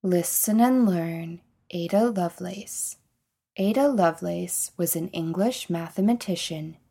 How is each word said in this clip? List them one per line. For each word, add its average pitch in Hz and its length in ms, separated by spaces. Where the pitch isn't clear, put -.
Listen 196 600
and 247 260
learn, 165 540
Ada 180 400
Lovelace. 180 840
Ada 220 320
Lovelace 175 880
was 170 180
an 170 140
English 180 600
mathematician 170 1080